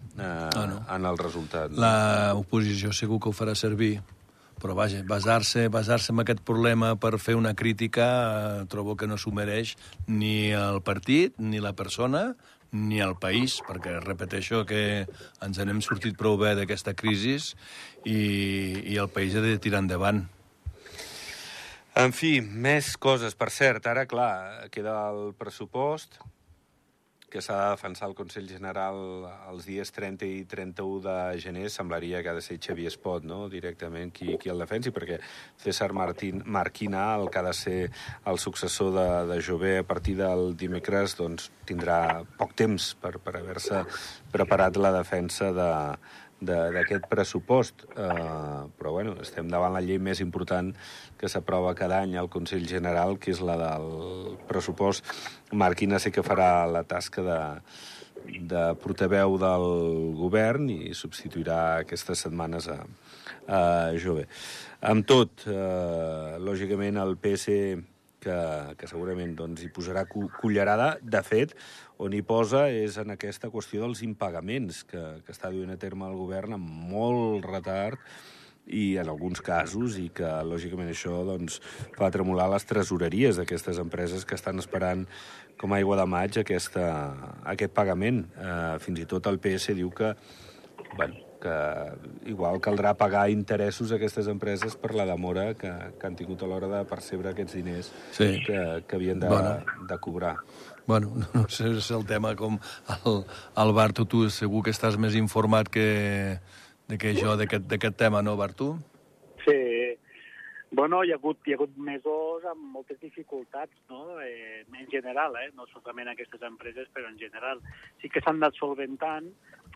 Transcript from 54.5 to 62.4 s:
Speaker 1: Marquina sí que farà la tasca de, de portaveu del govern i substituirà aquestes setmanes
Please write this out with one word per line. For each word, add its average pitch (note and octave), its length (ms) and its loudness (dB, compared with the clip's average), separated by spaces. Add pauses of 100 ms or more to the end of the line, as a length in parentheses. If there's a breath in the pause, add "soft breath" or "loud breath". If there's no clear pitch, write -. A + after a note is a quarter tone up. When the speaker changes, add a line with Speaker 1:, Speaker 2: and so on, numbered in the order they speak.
Speaker 1:
Marquina G2 480 4
sí G#2+ 100 0
que F#2 140 2
farà F2+ 420 6
la E2+ 160 2
tasca F2 400 -4
de, E2+ 140 2 (1120 loud breath)
de E2+ 140 2 (180)
portaveu G2 580 4
del F#2 260 4 (520)
govern A2 500 2
i E2 240 -4
substituirà E2 920 -2
aquestes - 420 -6
setmanes E2 420 -4